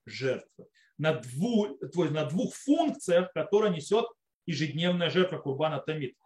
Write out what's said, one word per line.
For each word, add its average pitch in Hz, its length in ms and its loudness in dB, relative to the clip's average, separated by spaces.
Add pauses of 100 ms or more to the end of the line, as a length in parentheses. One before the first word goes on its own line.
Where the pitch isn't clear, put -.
жертвы. 117 600 -6 (320)
На 156 160 0
дву-, 180 640 -2
то 170 240 -2
есть 147 120 0
на 151 100 0
двух 180 300 -2
функциях, 269 800 2
которые 202 420 2
несет 165 320 0 (400)
ежедневная 160 640 0
жертва 165 280 2
Курбана 139 420 -2
Тамид. 156 460 -6